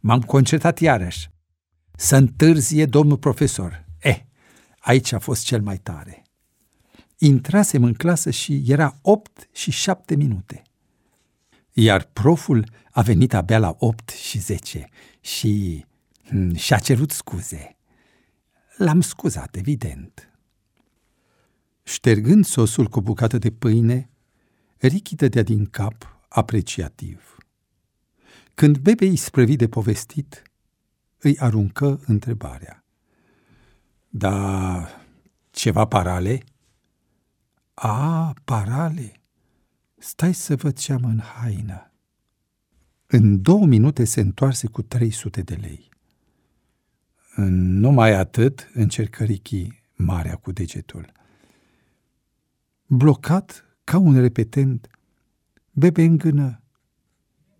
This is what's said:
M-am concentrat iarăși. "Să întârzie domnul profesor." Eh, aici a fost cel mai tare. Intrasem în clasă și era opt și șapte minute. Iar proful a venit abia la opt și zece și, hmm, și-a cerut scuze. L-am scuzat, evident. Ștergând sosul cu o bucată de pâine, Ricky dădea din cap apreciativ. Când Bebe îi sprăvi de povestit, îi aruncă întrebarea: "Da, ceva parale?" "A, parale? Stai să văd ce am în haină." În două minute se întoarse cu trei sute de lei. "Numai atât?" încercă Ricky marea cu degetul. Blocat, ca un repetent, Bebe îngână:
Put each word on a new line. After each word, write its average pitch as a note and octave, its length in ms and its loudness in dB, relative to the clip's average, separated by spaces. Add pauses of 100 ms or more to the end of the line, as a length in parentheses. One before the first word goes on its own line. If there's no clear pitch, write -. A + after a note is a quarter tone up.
M-am A#2 200 2
concentrat C#3 580 2
iarăși. A2+ 520 0 (680)
"Să - 200 2
întârzie D3+ 720 4
domnul C#3+ 320 4
profesor." G2 680 -4 (120)
Eh, - 240 0 (580)
aici B2+ 320 0
a A2 60 -4
fost - 260 -6
cel A2+ 180 -2
mai G2 160 -6
tare. - 440 -16 (960)
Intrasem D3+ 680 2
în A#2+ 100 2
clasă E3 360 -2
și C#3+ 360 -4
era C#3+ 360 0
opt - 500 -2
și - 180 -8
șapte - 440 -4
minute. B2 480 -4 (1080)
Iar G#2+ 400 4
proful B2 560 0 (220)
a A#2+ 120 0
venit A#2+ 320 2
abia G2+ 240 0
la F#2+ 200 0
opt A2+ 300 -2
și - 300 -12
zece - 500 -10 (320)
și, G2 640 -4 (400)
hmm, F2+ 300 -2
și-a - 240 0
cerut C3+ 320 0
scuze. - 680 -12 (1000)
L-am E3+ 240 4
scuzat, - 560 -6
evident. F#2 720 -8 (1500)
Ștergând A#2+ 600 4
sosul A2+ 440 0
cu - 100 -4
o G#2 40 -2
bucată A2 360 -2
de A2 120 -2
pâine, A#2 600 0 (680)
Ricky D#3 380 0
dădea B2 280 0
din G#2 240 -2
cap - 600 -10
apreciativ. - 1080 -8 (1160)
Când D3 240 4
Bebe G3 280 2
îi F#3+ 100 2
sprăvi C3 400 2
de A2+ 120 0
povestit, A2+ 720 -6 (760)
îi C#3+ 200 2
aruncă B2 640 -2
întrebarea: G#2+ 800 -6 (1200)
"Da, F#2+ 800 -4 (600)
ceva A2 340 0
parale?" F#2 580 -2 (1300)
"A, D3 600 -4 (100)
parale? B2 760 -6 (800)
Stai - 360 -4
să - 220 -6
văd C#3 220 -4
ce - 140 -6
am B2+ 120 -2
în A2 160 -2
haină." G#2+ 720 -10 (1120)
În G#2 360 4
două F#3+ 240 4
minute B2+ 380 4
se - 160 -2
întoarse A#2 460 -2
cu A2 160 -8
trei A#2+ 280 -2
sute G#2+ 320 -10
de E2+ 120 -10
lei. F2 360 -16 (1500)
"Numai G2 760 2
atât?" A2+ 600 0
încercă A2 520 -4
Ricky G2 440 -6 (280)
marea E2+ 400 -4
cu - 160 -12
degetul. F2+ 600 -12 (1700)
Blocat, D3 800 0 (200)
ca - 140 0
un E3+ 160 6
repetent, B2 760 0 (800)
Bebe D#3+ 320 2
îngână: D3 600 0 (960)